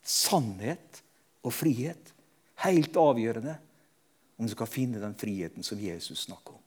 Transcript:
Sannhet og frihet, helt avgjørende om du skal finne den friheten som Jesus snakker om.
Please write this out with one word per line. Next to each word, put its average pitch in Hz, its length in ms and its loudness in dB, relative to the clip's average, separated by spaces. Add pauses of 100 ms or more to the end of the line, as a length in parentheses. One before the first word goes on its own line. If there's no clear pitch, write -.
Sannhet 120 1000 -2 (420)
og 123 100 -2
frihet, 151 600 -2 (500)
helt 175 320 4
avgjørende 123 640 4 (840)
om 117 80 -2
du 104 60 -4
skal 113 180 -4
finne 123 280 -2
den 104 200 -6
friheten 92 440 -4
som 104 160 -6
Jesus 85 440 -6
snakker - 320 -18
om. - 100 -20